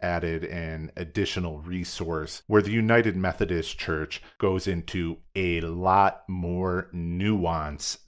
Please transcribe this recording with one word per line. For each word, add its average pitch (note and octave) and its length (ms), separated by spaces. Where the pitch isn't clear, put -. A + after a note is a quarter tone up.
added E2 440
an D#2+ 500
additional E2+ 640
resource E2+ 880
where G#2 140
the G2+ 100
United A2 440
Methodist F2 600
Church D#2 420
goes F#2 280
into E2+ 520
a F2 240
lot F#2 680
more F2+ 640
nuance E2+ 1160